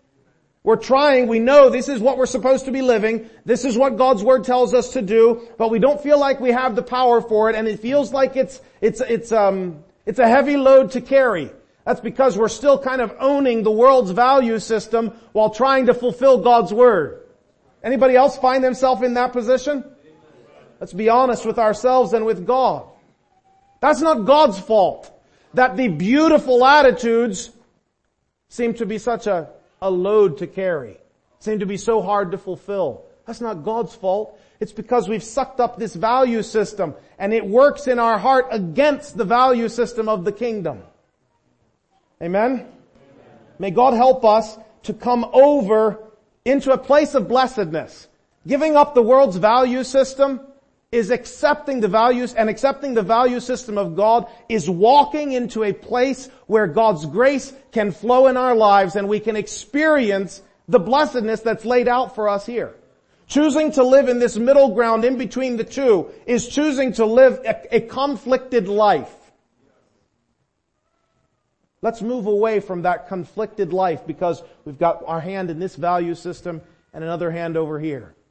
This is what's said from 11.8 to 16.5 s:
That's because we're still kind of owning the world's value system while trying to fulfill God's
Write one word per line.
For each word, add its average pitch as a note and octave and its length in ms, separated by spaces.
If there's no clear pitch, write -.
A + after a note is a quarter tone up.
That's - 140
because B3 360
we're G#3+ 120
still C4+ 320
kind C4 220
of A3 180
owning C4+ 420
the G#3+ 100
world's A#3+ 380
value A#3+ 480
system A3+ 520
while G#3+ 180
trying C4 340
to A#3+ 80
fulfill B3 460
God's A3+ 340